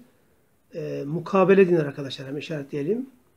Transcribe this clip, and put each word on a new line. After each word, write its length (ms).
Ee, 320
mukabele 640
denir 160
arkadaşlar. 420
Hem 100
işaretleyelim. 720